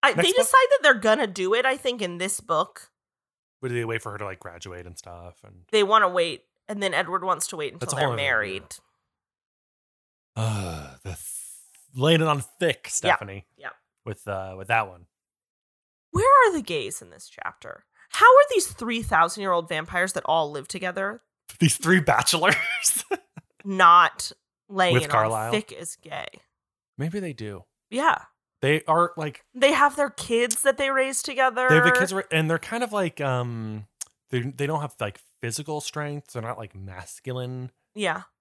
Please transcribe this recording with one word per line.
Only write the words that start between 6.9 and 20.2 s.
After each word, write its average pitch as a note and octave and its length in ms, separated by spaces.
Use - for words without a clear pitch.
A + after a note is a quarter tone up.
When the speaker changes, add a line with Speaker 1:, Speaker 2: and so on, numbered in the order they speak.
Speaker 1:
Edward F3 320
wants F3+ 220
to - 100
wait D3+ 160
until D#3+ 140
Speaker 2:
That's - 80
a - 20
Speaker 1:
they're C#3+ 80
Speaker 2:
whole C3+ 80
other A#2 100
Speaker 1:
married. G#2 420
Speaker 2:
Uh, F2+ 680
the G2 80
th-, F2 80
laying D#3 260
it D#3+ 60
on D3 140
thick, - 460
Speaker 1:
Yeah. - 40
Speaker 2:
Stephanie. G2+ 560
Speaker 1:
Yeah. - 140
Speaker 2:
With, - 240
uh, F#2+ 300
with F#2+ 100
that A2+ 200
one. F2 180
Speaker 1:
Where F#4+ 160
are F#4+ 40
the D#4 100
gays C#3+ 400
in F2 80
this - 180
chapter? - 560
How - 160
are C5 260
these A4 200
three A#3 300
thousand-year-old F3 680
vampires F3 440
that - 140